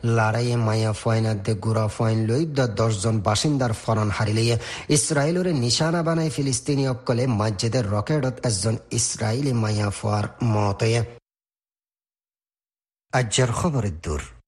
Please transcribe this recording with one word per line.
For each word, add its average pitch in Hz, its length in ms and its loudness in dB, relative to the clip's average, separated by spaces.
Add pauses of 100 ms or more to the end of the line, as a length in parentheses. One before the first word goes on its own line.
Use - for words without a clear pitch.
(160)
লড়াইয়ে 117 400 0
মায়া 110 360 0
ফয়নাত 110 500 0
দে 110 100 -2 (120)
গুড়া 110 240 0
ফয়ন 110 380 0
লই 127 160 2 (140)
দ - 20 2 (180)
দশ 113 160 2 (100)
জন 113 140 2 (100)
বাসিন্দার 123 480 2
ফরন 107 360 0
হারিলিয়ে 113 460 0 (400)
ইসরায়েলরে 165 560 2 (100)
নিশানা 160 400 0
বানাই 160 280 0
ফিলিস্তিনি 139 580 0
অকলে 123 360 0 (140)
মসজিদের 110 460 0 (100)
রকেটত 127 420 0 (100)
একজন 107 280 0 (240)
ইসরায়েলি 120 540 0 (100)
মায়া 104 280 0
ফোয়ার 104 360 -2 (260)
মতয়ে। 107 480 2 (2000)
আজ্জার 123 400 2
খবরের 117 480 0
দূর। 73 200 -4 (280)